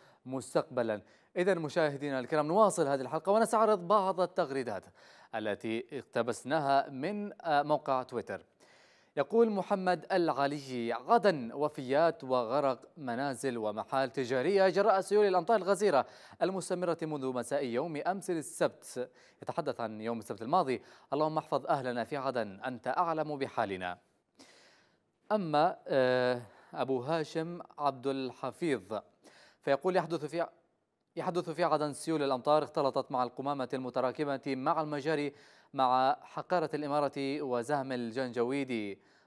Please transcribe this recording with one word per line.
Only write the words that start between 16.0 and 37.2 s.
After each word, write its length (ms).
المستمرة 600
منذ 240
مساء 380
يوم 320
أمس 340
السبت." 800
يتحدث 380
عن 200
يوم 180
السبت 240
الماضي. 400
"اللهم 260
احفظ 280
أهلنا 380
في 120
عدن، 440
أنت 280
أعلم 500
بحالنا." 600
أما، 440
آه، 540
أبو 260
هاشم 600
عبد 280
الحفيظ 920
فيقول: 360
"يحدث 280
في، 220
يحدث 340
في 140
عدن 280
سيول 300
الأمطار 420
اختلطت 480
مع 100
القمامة 520
المتراكمة 720
مع 340
المجاري 540
مع 480
حقارة 520
الإمارة 680